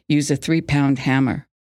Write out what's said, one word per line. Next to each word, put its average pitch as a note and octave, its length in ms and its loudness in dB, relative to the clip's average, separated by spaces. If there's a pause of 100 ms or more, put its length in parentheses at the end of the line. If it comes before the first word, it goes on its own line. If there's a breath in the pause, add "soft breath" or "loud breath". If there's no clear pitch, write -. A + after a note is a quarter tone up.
use D3 220 2
a C#3+ 40 2
three-pound C#3+ 640 0
hammer." C3+ 480 0 (240)